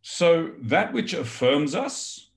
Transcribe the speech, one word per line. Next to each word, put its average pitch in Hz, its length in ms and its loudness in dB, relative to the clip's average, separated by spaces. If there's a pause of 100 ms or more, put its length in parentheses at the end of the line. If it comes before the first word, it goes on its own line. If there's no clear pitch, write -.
So 170 480 2 (100)
that 147 320 0
which 220 220 -4
affirms 143 600 0
us - 640 -8